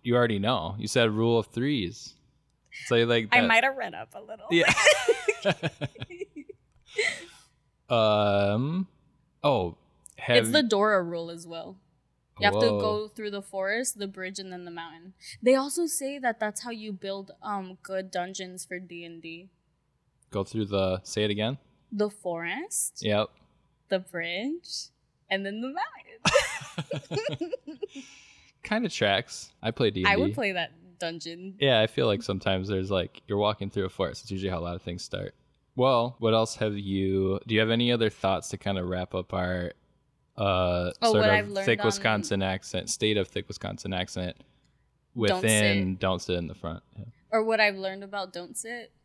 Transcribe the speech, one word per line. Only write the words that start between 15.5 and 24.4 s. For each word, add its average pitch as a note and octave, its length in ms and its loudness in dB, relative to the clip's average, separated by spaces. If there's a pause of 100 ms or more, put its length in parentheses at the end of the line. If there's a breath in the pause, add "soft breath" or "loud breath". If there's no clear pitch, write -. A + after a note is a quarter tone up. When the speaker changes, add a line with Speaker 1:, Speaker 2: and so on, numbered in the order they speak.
Speaker 2:
also C#4+ 320 0
say C#4+ 320 -4
that A#3+ 220 -2
that's G#3 220 -4
how A#3+ 80 -10
you G#3+ 220 -8
build, G3 380 -8 (120)
um, F#3+ 400 -8
good F#3+ 280 -6
dungeons F#3 540 -8
for F3+ 160 -10
D E3+ 240 -14
and E3+ 180 -16
D. E3+ 280 -14 (800)
Speaker 1:
Go G2 120 -2
through G#2+ 240 -4
the, F#2+ 380 0
say - 180 -2
it G#2 80 2
again? A2 280 -2 (340)
Speaker 2:
The G#3 180 -2
forest, F#3 920 -6
Speaker 1:
Yep. G#2 260 2 (600)
Speaker 2:
the F#3 120 0
bridge, F#3 840 -6 (440)